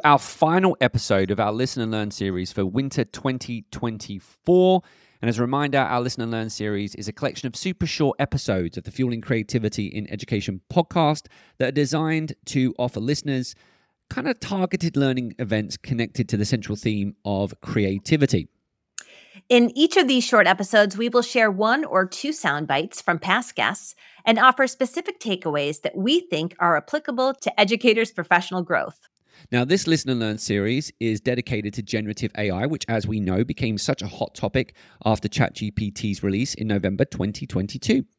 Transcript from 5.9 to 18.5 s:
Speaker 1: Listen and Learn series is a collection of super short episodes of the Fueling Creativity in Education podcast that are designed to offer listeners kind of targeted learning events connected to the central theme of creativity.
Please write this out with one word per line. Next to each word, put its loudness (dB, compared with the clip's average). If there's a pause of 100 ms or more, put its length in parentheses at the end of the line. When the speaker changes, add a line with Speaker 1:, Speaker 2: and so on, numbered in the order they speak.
Speaker 1:
Listen -4
and -6
Learn -4
series -4
is -10
a -10
collection -6
of -6
super -4
short 0
episodes -2
of -12
the -12
Fueling -2
Creativity -2
in -8
Education -4 (100)
podcast 0 (280)
that 0
are -2
designed 0 (120)
to 0
offer -4
listeners -4 (560)
kind -6
of -4
targeted -2
learning 0
events -2
connected -2
to 0
the 2
central -2
theme -2
of -2
creativity. 0 (1000)